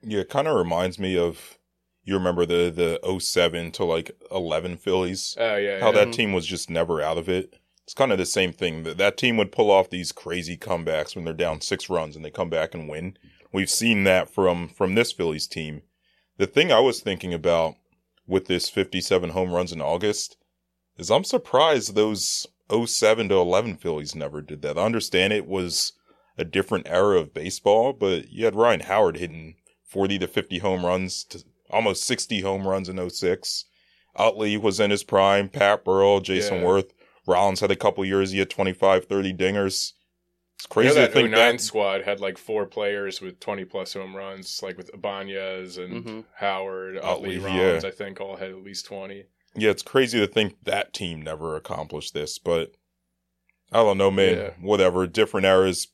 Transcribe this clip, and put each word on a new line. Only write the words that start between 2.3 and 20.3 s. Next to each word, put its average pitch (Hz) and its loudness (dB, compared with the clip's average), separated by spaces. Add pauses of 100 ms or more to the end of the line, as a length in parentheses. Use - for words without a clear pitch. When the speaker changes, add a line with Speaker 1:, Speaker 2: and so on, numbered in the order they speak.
Speaker 1:
the, 87 2
the 82 -2
oh 95 -4
seven 85 -2
to, - -4
like, 82 -2 (180)
eleven 85 -4
Phillies? 92 -2
Speaker 2:
Oh, 113 0
yeah, 101 -2
Speaker 1:
How 117 2
Speaker 2:
yeah. 110 6
Speaker 1:
that 107 8
Speaker 3:
Mm-hmm. 113 4
Speaker 1:
team 113 -2
was 87 -2
just 85 -8
never 82 -2
out 80 -2
of 82 -6
it. 92 -2 (300)
It's - -18
kinda 127 2
the 90 0
same 92 0
thing. 82 -4
That, 82 -10
that 98 2
team 120 2
would 98 0
pull 107 2
off 95 6
these 90 -6
crazy 85 -8
comebacks 80 -4
when 90 -10
they're 82 -6
down 80 -4
six - -6
runs 80 -4
and 78 -16
they 76 -12
come 87 -6
back 80 -2
and 80 -10
win. 82 -10 (340)
We've 98 -2
seen 113 2
that 92 4
from, 87 0
from 92 -2
this 117 2
Phillies 78 -4
team. 76 -10 (540)
The 98 0
thing 165 2
I 117 8
was 127 2
thinking 92 -4
about 82 0 (520)
with 92 0
this 90 -2
fifty-seven 92 0
home 92 -2
runs 87 -2
in 80 -10
August 90 -4 (600)